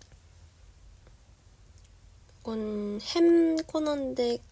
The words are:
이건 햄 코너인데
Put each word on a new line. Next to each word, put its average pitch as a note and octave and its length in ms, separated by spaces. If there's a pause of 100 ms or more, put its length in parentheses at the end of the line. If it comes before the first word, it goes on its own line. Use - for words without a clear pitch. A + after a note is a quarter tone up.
(2500)
이건 G#3+ 640
햄 E4+ 560
코너인데 C4+ 840 (120)